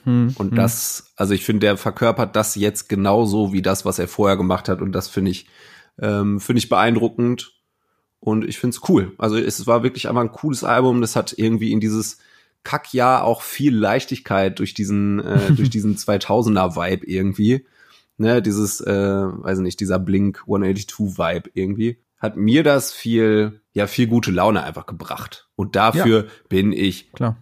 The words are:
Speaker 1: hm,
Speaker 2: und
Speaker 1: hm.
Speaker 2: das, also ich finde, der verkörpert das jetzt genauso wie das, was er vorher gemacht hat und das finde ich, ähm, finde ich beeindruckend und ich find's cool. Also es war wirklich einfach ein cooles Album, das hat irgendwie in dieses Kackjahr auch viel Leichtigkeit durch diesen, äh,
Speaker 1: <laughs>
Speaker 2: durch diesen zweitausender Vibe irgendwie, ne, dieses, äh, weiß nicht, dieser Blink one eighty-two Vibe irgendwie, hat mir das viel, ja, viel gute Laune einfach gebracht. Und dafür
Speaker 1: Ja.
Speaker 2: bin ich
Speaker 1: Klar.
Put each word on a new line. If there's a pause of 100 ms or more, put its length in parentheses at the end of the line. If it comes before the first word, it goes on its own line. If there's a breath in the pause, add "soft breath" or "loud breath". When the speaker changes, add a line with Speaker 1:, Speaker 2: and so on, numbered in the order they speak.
Speaker 1:
hm,
Speaker 2:
und
Speaker 1:
hm.
Speaker 2:
das,
also
ich
finde,
der
verkörpert
das
jetzt
genauso
wie
das,
was
er
vorher
gemacht
hat
und
das
finde
ich, (560 loud breath)
ähm,
finde
ich
beeindruckend (680)
und
ich
find's
cool.
Also
es
war
wirklich
einfach
ein
cooles
Album,
das
hat
irgendwie
in
dieses (460 soft breath)
Kackjahr
auch
viel
Leichtigkeit
durch
diesen,
äh,
Speaker 1:
<laughs>
Speaker 2:
durch
diesen
zweitausender
Vibe
irgendwie, (520 soft breath)
ne,
dieses,
äh,
weiß
nicht,
dieser
Blink
one
eighty-two
Vibe
irgendwie, (200)
hat
mir
das
viel, (140)
ja,
viel
gute
Laune
einfach
gebracht.
Und
dafür
Speaker 1:
Ja. (180 loud breath)
Speaker 2:
bin
ich
Speaker 1:
Klar.